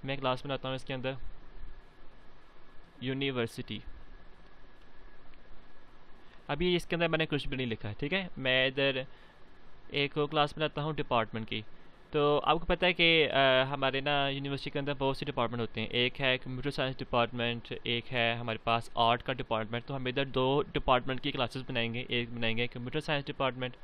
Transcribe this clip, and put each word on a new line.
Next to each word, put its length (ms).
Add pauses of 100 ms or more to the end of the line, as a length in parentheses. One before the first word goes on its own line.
मैं 120
क्लास 280
बनाता 220
हूँ 80
इसके 180
अंदर 240 (1900)
यूनिवर्सिटी। 760 (2750)
अभी 260
इसके 200
अंदर 120
मैंने 180
कुछ 220
भी 100
नहीं 100
लिखा 220
है। 100
ठीक 140
है, 240
मैं 300
इधर 380 (880)
एक 240
और 100
class 300
बनाता 240
हूँ 140
department 520
की। 160 (500)
तो 240
आपको 280
पता 220
है 60
कि, 300
अ, 440
हमारे 340
ना 280
university 400
के 100
अंदर 140
बहुत 240
से 80
department 360
होते 200
हैं, 80
एक 260
है 220
computer 320
science 280
department, 880
एक 180
है 320
हमारे 280
पास 320
art 240
का 120
department। 520
तो 80
हम 140
इधर 180
दो 360
department 580
की 120
classes 380
बनाएंगे, 420
एक 240
बनाएंगे 320
computer 320
science 260
department 480 (100)